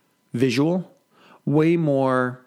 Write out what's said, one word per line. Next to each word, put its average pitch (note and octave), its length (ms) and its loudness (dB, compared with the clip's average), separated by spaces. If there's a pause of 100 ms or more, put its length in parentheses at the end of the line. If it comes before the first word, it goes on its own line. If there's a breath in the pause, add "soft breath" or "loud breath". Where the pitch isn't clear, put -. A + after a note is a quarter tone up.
(340)
visual, C#3 580 -2 (540 soft breath)
way D#3 320 2
more C3 680 0